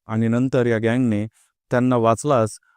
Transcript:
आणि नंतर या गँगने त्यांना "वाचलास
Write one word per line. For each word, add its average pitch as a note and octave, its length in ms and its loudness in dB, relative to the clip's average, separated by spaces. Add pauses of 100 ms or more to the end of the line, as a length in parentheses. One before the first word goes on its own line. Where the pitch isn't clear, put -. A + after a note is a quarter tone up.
आणि A2+ 220 -2
नंतर B2 380 0
या A#2 140 0
गँगने A2+ 460 0 (440)
त्यांना B2+ 260 2
"वाचलास A2+ 600 0 (180)